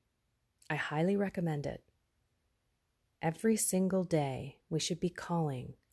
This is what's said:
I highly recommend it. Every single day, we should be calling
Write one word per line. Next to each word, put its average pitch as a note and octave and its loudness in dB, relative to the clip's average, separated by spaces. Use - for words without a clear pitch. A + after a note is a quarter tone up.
I D#3+ -2
highly D3+ 0
recommend E3+ -2
it. - -8
Every F#3+ 2
single F#3+ 2
day, C#3 0
we D#3+ 0
should E3 -2
be F3 0
calling C#3 -2